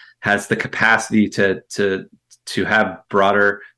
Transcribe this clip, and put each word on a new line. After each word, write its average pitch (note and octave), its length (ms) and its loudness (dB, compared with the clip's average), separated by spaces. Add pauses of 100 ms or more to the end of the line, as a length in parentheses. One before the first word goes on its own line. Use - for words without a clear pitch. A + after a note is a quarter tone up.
(200)
has G2+ 280 -2
the A2 80 0
capacity A2 720 0
to, G2 320 0 (100)
to, F#2+ 360 -4 (400)
to G2+ 180 -4
have G#2 360 0 (100)
broader G2+ 520 2 (160)